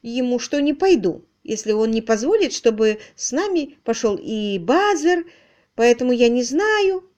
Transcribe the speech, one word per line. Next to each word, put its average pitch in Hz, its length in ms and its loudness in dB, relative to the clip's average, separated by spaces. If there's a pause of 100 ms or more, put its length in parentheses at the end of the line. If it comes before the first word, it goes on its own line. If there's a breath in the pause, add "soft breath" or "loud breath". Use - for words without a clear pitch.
ему, 247 380 -2
что 285 200 -4
не 285 140 0
пойду, 285 520 0 (180)
если 214 280 -6
он 220 200 0
не 226 100 0
позволит, 247 520 0
чтобы 214 460 0 (160 loud breath)
с - 160 -8
нами 330 520 -2
пошёл 226 380 -2
и 208 380 -4
Базер, 339 680 0 (500 soft breath)
поэтому 240 360 2
я 240 180 4
не 247 140 0
знаю. 381 760 0